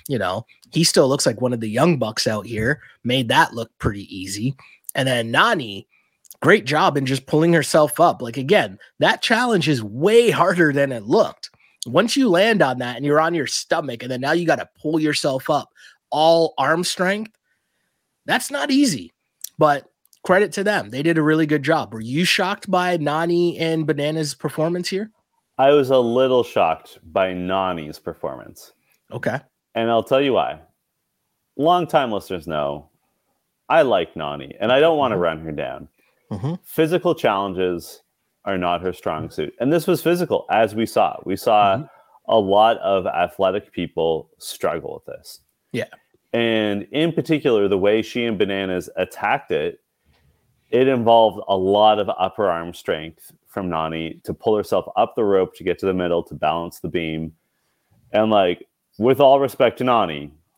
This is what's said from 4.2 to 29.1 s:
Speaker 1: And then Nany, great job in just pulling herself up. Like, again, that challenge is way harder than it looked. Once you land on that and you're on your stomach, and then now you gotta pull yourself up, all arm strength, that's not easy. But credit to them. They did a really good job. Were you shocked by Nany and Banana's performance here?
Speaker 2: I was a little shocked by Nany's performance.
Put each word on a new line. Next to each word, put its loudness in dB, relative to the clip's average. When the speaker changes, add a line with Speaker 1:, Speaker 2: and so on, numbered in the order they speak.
Speaker 1:
And -2
then -2
Nany, 0
great 4
job 0
in -2
just -4
pulling 2
herself 2
up. 4
Like, -10
again, 0
that 2
challenge 0
is 0
way 4
harder 2
than 0
it -8
looked. 0
Once 0
you 2
land 4
on 2
that -6
and -6
you're 2
on 0
your -2
stomach, -4
and -8
then -6
now -2
you 0
gotta 0
pull -2
yourself -2
up, -2
all 4
arm 0
strength, -4
that's -2
not -4
easy. 0
But 2
credit 2
to -6
them. -2
They -6
did 2
a 2
really 2
good 0
job. -2
Were -10
you -2
shocked -2
by 0
Nany 0
and -2
Banana's -4
performance -4
here? -6
Speaker 2:
I 4
was 4
a 4
little 4
shocked -2
by 0
Nany's -4
performance. -12